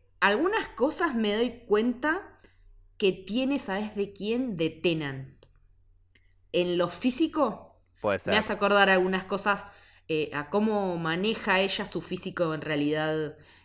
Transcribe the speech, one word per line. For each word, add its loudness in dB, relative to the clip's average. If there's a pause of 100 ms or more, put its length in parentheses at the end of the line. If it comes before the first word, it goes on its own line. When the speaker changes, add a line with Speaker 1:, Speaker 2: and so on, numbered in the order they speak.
(200)
Speaker 1:
algunas 2
cosas 0
me 0
doy -2
cuenta 0 (560)
que 2
tiene, -2
¿sabes -6
de -4
quién? -4
De 0
Tennant. -4 (1080)
En 2
lo 2
físico, -2 (180)
Speaker 2:
Puede 2
Speaker 1:
me -10
Speaker 2:
ser. 0
Speaker 1:
hace 0
acordar 4
algunas 4
cosas, -2 (420)
eh, 0
a -6
cómo 0
maneja 0
ella 0
su -6
físico -4
en -6
realidad. 0 (280)